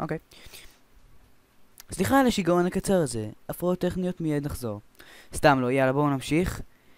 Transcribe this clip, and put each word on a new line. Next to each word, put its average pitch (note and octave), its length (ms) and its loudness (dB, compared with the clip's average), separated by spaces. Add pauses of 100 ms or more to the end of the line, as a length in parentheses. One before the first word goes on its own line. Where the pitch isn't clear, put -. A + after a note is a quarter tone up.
אוקיי. D#3+ 180 -4 (1700)
סליחה A#3 280 2
על C4 60 4
השיגעון F3 400 2
הקצר F#3 360 0
הזה. A2+ 280 -4 (180)
הפרעות F3+ 300 -2
טכניות, F3+ 420 -4
מיד D3+ 260 -2
נחזור. G#2+ 340 -8 (540)
סתם C#3 260 6
לא, B2 120 0
יאללה, C3 200 4
בואו D3 180 2
נמשיך. C#3+ 500 -2 (380)